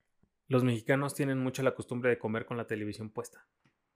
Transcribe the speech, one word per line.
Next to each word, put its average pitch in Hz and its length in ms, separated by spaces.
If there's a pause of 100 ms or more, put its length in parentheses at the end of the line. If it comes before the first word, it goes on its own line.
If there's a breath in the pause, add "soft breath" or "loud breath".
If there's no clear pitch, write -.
(480)
Los 127 160
mexicanos 135 500
tienen 135 240
mucho 131 240
la 131 120
costumbre 123 360
de 120 80
comer 110 280
con 123 100
la 113 100
televisión 107 440
puesta. - 360 (500)